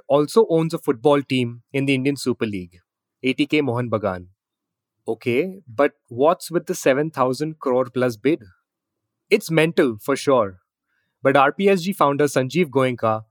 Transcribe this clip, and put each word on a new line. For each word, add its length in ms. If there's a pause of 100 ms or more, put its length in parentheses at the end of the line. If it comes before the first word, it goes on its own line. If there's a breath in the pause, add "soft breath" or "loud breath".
also 400
owns 240
a 60
football 420
team 420 (100)
in 120
the 100
Indian 220
Super 300
League, 320 (440)
A 120
T 120
K 140
Mohun 300
Bagan. 380 (800)
Okay, 640
but 240 (160)
what's 420
with 160
the 80
seven 360
thousand 480
crore 320
plus 260
bid? 260 (840)
It's 220
mental, 500
for 160
sure. 440 (640)
But 140
R 160
P 160
S 140
G 100
founder 320
Sanjeev 460
Goenka 600